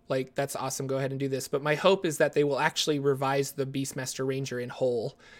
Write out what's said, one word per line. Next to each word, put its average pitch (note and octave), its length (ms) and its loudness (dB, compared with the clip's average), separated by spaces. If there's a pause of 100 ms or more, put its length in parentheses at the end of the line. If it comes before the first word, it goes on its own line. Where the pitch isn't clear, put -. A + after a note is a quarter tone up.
Like, C3 280 -2
that's C#3 200 -4
awesome. C3+ 320 -4
Go C3+ 100 -2
ahead C3+ 140 -2
and C3+ 80 -4
do C3+ 80 -2
this. C3 200 -2
But C#3+ 140 -2
my D3+ 140 2
hope F#3+ 300 4
is D#3 120 0
that D3 160 4
they D3 100 6
will C#3+ 160 2
actually D3+ 380 2
revise C#3 540 0
the C3+ 160 -4
Beastmaster C3+ 600 -4
Ranger C3+ 320 -4
in B2 100 -6
whole B2+ 500 -2 (200)